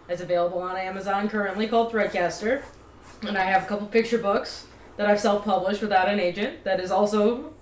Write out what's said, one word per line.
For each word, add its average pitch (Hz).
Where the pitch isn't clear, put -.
It's 175
available 175
on 185
Amazon 196
currently, 208
called 233
Threadcaster. 202
And 202
I 190
have 190
a -
couple 208
picture 226
books 202
that 208
I've 208
self-published 202
without 196
an 202
agent 196
that 190
is 185
also, 208